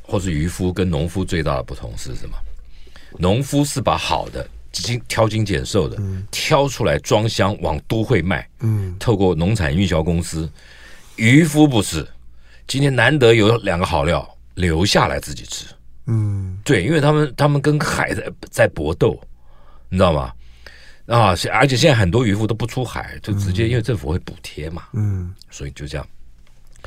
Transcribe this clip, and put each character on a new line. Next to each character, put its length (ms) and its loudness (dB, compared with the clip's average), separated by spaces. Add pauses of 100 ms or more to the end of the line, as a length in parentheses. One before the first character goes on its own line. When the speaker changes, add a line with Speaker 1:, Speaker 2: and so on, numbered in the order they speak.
Speaker 1:
或 180 -2
是 120 -2
渔 140 0
夫 240 -2
跟 200 0
农 180 0
夫 160 -4
最 180 -2
大 120 0
的 80 -4
不 120 -10
同 220 -10
是 180 -8
什 140 -6
么？ 80 -6 (840)
农 240 2
夫 220 2
是 160 -4
把 160 0
好 320 -2
的 180 -8 (240)
精-， 380 -4
挑 180 4
精 180 0
拣 200 -2
瘦 240 0
的， 100 -8
Speaker 2:
嗯。 320 -6
Speaker 1:
挑 380 2
出 160 -4
来 140 2
装 280 2
箱 360 0
往 260 -2
都 160 0
会 160 2
卖， 260 -2 (140)
Speaker 2:
嗯。 380 -2
Speaker 1:
透 180 2
过 180 4
农 220 0
产 180 0
运 120 2
销 160 0
公 200 0
司。 260 -6 (680)
渔 260 6
夫 240 6
不 160 4
是， 240 -4 (600)
今 140 -4
天 140 2
难 240 4
得 160 8
有 240 6
两 200 0
个 60 2
好 200 0
料， 220 0 (280)
留 300 2
下 240 4
来 100 -2
自 160 -10
己 100 -14
吃。 200 -12 (420)
Speaker 2:
嗯。 560 -2
Speaker 1:
对， 220 2
因 80 0
为 80 4
他 100 4
们， 240 2
他 140 2
们 120 4
跟 200 2
海 340 -2
在， 180 -6 (180)
在 180 4
搏 260 -4
斗， 240 0 (680)
你 80 -4
知 60 4
道 100 6
吗？ 180 -2 (760)
啊， 280 4
现-， 180 -4
而 140 4
且 80 2
现 160 4
在 60 4
很 120 2
多 160 2
渔 100 2
夫 120 -2
都 80 -2
不 120 -4
出 180 -6
海， 380 -10
就 100 -6
直 180 -2
接， 140 0
Speaker 2:
嗯。 60 0
Speaker 1:
因 60 0
为 60 0
政 140 -2
府 140 -6
会 80 0
补 240 -10
贴 260 -10
嘛。 140 -10 (100)
Speaker 2:
嗯。 420 -2 (160)
Speaker 1:
所 160 -12
以 40 -10
就 180 -12
这 80 -8
样。 100 -8 (800)